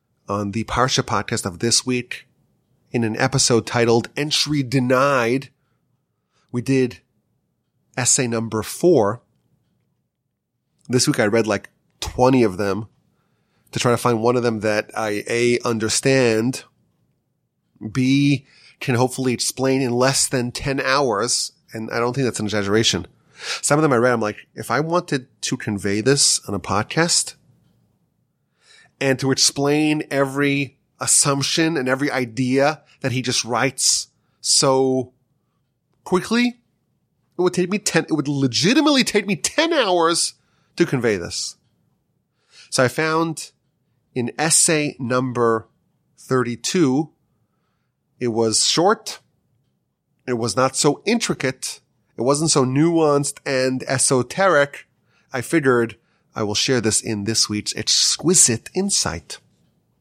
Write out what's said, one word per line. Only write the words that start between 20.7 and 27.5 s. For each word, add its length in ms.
hours. 720
And 180
I 80
don't 140
think 120
that's 140
an 60
exaggeration. 600
Some 160
of 60
them 100
I 40
read, 160
I'm 80
like, 340
if 160
I 80
wanted 480
to 160
convey 440
this 460
on 80
a 40
podcast 760